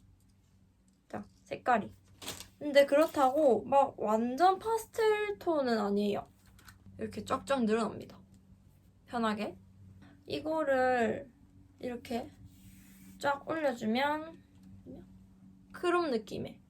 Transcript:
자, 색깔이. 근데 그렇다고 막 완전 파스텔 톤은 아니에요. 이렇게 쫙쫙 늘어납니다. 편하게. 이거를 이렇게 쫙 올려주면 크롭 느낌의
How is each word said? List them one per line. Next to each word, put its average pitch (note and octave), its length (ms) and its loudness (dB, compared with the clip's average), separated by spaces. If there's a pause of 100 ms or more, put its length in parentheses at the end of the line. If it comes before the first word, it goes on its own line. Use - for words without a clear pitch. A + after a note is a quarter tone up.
(1080)
자, G#3+ 160 -12 (200)
색깔이. A3 460 0 (680)
근데 C#4 280 4
그렇다고 C#4+ 800 4
막 C4+ 340 4
완전 B3 600 2
파스텔 G#4+ 800 -2
톤은 C4+ 400 0
아니에요. G3+ 500 -2 (720)
이렇게 G#3+ 260 -10
쫙쫙 A3+ 400 -2
늘어납니다. G#3+ 560 -2 (880)
편하게. A3+ 500 -2 (680)
이거를 C4+ 1040 0 (480)
이렇게 B3 520 -8 (880)
쫙 C#4 300 -2
올려주면 B3+ 960 -2 (1300)
크롭 F4 400 0
느낌의 - 600 -6